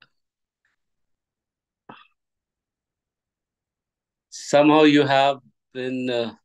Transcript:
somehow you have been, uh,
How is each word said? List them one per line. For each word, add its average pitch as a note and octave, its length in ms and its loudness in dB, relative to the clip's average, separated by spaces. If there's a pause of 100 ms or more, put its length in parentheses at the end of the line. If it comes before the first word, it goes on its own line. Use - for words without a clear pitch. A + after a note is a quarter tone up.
(4000)
somehow D3+ 520 2
you D3 180 4
have C3+ 340 0 (400)
been, B2+ 340 -8
uh, A#2 200 -6 (140)